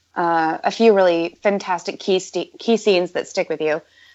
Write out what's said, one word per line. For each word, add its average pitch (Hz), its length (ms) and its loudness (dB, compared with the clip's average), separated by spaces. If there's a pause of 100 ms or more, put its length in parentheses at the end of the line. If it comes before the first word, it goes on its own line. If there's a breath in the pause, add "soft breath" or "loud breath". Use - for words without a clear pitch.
(160)
uh, 165 480 0
a 196 80 -2
few 226 220 4
really 170 480 2
fantastic 190 580 -4
key 185 200 0
st-, - 400 -8
key 226 180 0
scenes 180 360 2
that - 160 -6
stick - 180 -4
with 156 140 -6
you. 156 200 -2 (340 soft breath)